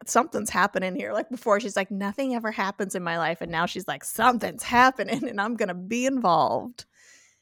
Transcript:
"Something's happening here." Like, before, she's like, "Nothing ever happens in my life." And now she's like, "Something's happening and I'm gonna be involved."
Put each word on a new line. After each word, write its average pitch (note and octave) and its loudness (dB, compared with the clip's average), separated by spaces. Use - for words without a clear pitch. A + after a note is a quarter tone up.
"Something's A3+ 0
happening F#3 0
here." F#3+ -6
Like, A3 -4
before, G#3+ 2
she's - -6
like, F#3+ 0
"Nothing G#3 -2
ever A3 -2
happens G3+ -4
in F3+ -4
my E3+ -2
life." E3 0
And E3+ -8
now E3+ 2
she's F#3 -6
like, C#3+ -6
"Something's - 0
happening B3 4
and G#3+ -4
I'm A3+ -2
gonna G#3 -2
be G3+ -4
involved." A3+ 2